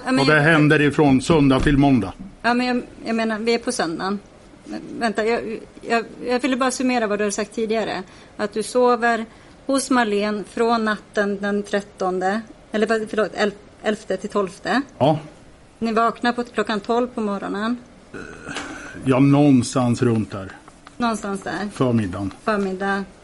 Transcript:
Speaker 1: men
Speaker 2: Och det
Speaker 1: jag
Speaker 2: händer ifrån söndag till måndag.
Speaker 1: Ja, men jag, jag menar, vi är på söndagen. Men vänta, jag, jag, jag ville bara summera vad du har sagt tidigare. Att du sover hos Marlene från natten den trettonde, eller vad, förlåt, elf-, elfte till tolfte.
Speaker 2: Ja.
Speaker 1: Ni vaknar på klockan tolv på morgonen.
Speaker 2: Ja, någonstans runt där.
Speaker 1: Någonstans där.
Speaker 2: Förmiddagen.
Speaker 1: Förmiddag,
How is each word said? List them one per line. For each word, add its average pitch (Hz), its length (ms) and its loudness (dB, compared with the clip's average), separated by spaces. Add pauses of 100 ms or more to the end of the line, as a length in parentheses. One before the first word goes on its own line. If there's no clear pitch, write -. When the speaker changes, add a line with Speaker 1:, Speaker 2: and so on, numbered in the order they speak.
Speaker 1:
men 262 140 2
Speaker 2:
Och - 60 2
det 151 100 6
Speaker 1:
jag 147 60 4
Speaker 2:
händer 151 400 4
ifrån 143 400 4
söndag 143 380 4
till 143 180 4
måndag. 131 360 4 (280)
Speaker 1:
Ja, 240 120 0
men 247 140 0
jag, 247 140 -2 (240)
jag 226 100 -2
menar, 226 240 -2
vi 233 140 0
är 233 60 0
på 233 120 -4
söndagen. 185 480 -4 (460)
Men - 160 -12 (180)
vänta, 220 260 -2
jag, 220 340 -2 (220)
jag, 233 240 -2 (200)
jag 247 140 0
ville 254 180 0
bara 254 140 0
summera 247 360 0
vad 202 120 -2
du 214 40 0
har 208 80 0
sagt 208 240 -6
tidigare. 214 480 -4 (340)
Att 208 160 -4
du 220 100 -4
sover 233 640 2 (400)
hos 269 240 -2
Marlene 208 600 0
från 226 360 0
natten 202 560 -2
den 202 220 -2
trettonde, 196 760 -2 (300)
eller 220 160 0
vad, 220 220 0
förlåt, 202 240 -2
elf-, 208 180 0 (320)
elfte 202 340 -4
till 202 120 -10
tolfte. 202 520 -2 (160)
Speaker 2:
Ja. 156 220 2 (600)
Speaker 1:
Ni 226 140 -2
vaknar 233 400 0
på 240 100 -6
klockan 220 360 -4
tolv 240 280 0
på 240 140 -8
morgonen. 202 560 -4 (1300)
Speaker 2:
Ja, 131 140 4
någonstans 135 840 4
runt 113 300 2
där. 95 200 -10 (460)
Speaker 1:
Någonstans 214 440 -4
där. 190 320 -8
Speaker 2:
Förmiddagen. 101 600 -2 (100)
Speaker 1:
Förmiddag, 196 600 -2 (200)